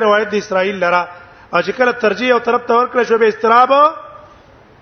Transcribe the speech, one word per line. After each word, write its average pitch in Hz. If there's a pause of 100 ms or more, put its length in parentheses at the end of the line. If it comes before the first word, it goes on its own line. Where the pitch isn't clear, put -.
روایت 208
د 214
اسرائیل 196
لره. 175 (460)
او 175
چې 180
کله 247
ترجیح 220
یو 240
طرف 240
ته 233
ورکړی 247
شو، 220
به 220
اضطراب 226 (1120)